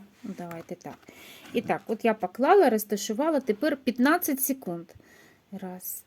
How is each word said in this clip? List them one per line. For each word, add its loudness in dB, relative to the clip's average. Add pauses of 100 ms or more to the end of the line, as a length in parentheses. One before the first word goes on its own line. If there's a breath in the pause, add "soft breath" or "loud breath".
(240)
ну, -10
давайте -12
так. -14 (560 loud breath)
І 0
так, -2
от -2
я 4
поклала, 4
розташувала, 0
тепер 0
п'ятнадцять 2
секунд. -6 (580 loud breath)
Раз, -12